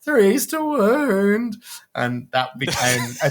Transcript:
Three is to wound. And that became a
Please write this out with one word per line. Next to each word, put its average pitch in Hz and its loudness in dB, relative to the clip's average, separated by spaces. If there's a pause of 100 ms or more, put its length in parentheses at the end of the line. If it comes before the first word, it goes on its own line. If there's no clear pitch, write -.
Three 226 4
is 277 -2
to 311 -4
wound. 226 0 (320)
And 123 -4
that 131 -4
became 123 -2
a 147 2